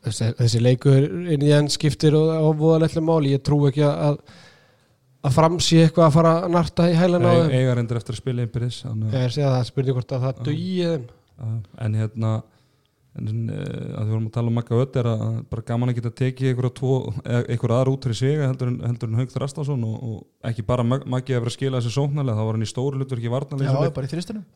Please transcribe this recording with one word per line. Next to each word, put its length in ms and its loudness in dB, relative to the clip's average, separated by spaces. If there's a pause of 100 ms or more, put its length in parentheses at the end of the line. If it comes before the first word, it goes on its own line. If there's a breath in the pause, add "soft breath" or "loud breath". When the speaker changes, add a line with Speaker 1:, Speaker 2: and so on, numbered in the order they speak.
Speaker 1:
þessi, 320 -2
þessi 260 2
leikur 460 4 (180)
inn 180 0
í 80 4
enn 160 4
skiptir 480 2
og, 160 4
og 240 2
voða 300 4
litlu 180 -2
máli. 300 2
Ég 100 0
trúi 300 4
ekki 100 2
að, 220 2
að, 140 0 (1040 soft breath)
að 120 2
Fram 240 4
sé 240 6
eitthvað 240 6
að 80 4
fara 200 6
að 180 -2
narta 340 2
í 80 4
hælana 320 4
á 80 6
Speaker 2:
Nei, 60 6
Speaker 1:
þeim. 160 2
Speaker 2:
eiga 180 2
reyndar 240 -2
eftir 160 -10
að 60 -12
spila 240 -4
innbyrðis, 400 -6
þannig 240 -4
að 80 -2
Speaker 1:
Ég 80 0
er 80 0
að 20 -6
segja 160 0
það, 160 0
spurning 300 -2
hvort 180 -6
að 120 -2
það 100 -6
Speaker 2:
Já. 80 -8
Speaker 1:
dugi 400 -4
þeim. 240 -4 (240)
Speaker 2:
Já, 160 -10 (380)
en 120 0
hérna, 360 -2 (800)
en, 340 -6
eh, 480 -8
að 80 -6
við 80 -2
vorum 140 -2
að 80 -10
tala 160 -2
um 20 0
Magga 240 -2
Ödder, 320 0
að, 160 -2
að 120 -4 (120)
bara 160 -8
gaman 240 -2
að 80 0
geta 160 -6
tekið 380 -2
einhverja 260 -2
tvo, 140 0 (320)
eða 160 0 (100)
einhverja 300 0
aðra 160 2
út 100 -8
fyrir 140 -2
sviga 260 0
heldur 240 -2
en, 60 -2 (100)
heldur 240 -4
en 80 0
Hauk 160 -2
Þrastásson 540 -4
og, 100 -6
og 540 -10
ekki 160 -6
bara 180 0
Mag-, 240 -2
Maggi 240 -4
að 80 0
vera 80 -2
að 80 -8
skila 240 -2
þessu 140 -4
sóknarlega, 420 0
þá 80 0
var 140 -2
hann 80 -2
í 20 -6
stóru 320 -4
hlutverki 320 -6
varnarlega 320 -4
í 20 0
Speaker 3:
Já, 60 2
Speaker 2:
þessum 160 2
leik. 80 -10
Speaker 3:
bara 80 -6
í 80 -8
þristinum. 320 -8 (100)